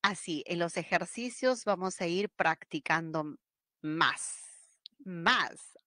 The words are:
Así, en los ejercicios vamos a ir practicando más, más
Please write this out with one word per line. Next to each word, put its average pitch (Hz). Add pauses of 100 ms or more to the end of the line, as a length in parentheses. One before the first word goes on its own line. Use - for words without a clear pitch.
Así, 170
en 170
los 170
ejercicios 233
vamos 185
a 185
ir 175
practicando 160 (420)
más, - (340)
más -